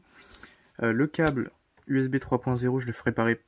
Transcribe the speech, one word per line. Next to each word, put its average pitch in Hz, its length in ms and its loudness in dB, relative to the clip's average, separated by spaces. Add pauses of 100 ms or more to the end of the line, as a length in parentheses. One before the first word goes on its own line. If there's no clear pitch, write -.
(840)
Euh, 113 120 2
le 135 120 2
câble 151 440 -2 (360)
U 135 140 2
S 131 80 0
B 135 100 0
trois 127 220 0
point 127 160 0
zéro, 123 240 0
je 123 60 -8
le 117 80 -4
ferai - 180 -2
pare-, 117 240 2 (120)